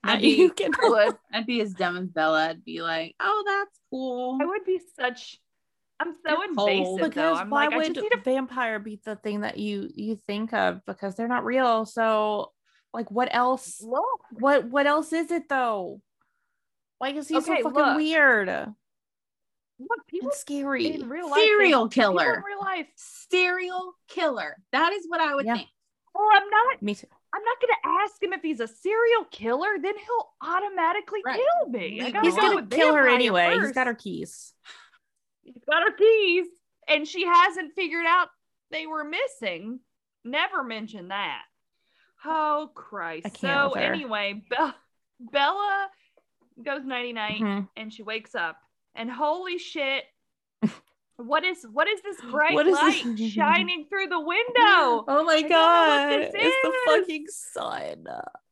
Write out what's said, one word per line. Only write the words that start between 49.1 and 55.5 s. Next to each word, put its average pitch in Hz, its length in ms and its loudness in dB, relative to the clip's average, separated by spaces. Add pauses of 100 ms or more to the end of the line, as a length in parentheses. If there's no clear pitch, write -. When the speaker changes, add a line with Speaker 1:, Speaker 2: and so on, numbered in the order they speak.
Speaker 3:
holy 320 480 -4
shit, 277 460 -6 (580)
Speaker 1:
<laughs> - 540 -10
Speaker 3:
what 285 280 -2
is, 359 280 -4
what 302 160 2
is 415 140 -4
this 392 180 -12 (100)
bright 302 240 2
Speaker 1:
What 302 120 4
is 370 80 6
Speaker 3:
light 320 280 4 (140)
Speaker 1:
this? 220 160 -4
<laughs> - 0 -
Speaker 3:
shining 320 560 2
through 392 200 -4
the 349 120 -2
window? 359 880 4
Speaker 1:
Oh 285 180 4
my 320 100 4
Speaker 3:
I 320 60 4
don't 302 80 -4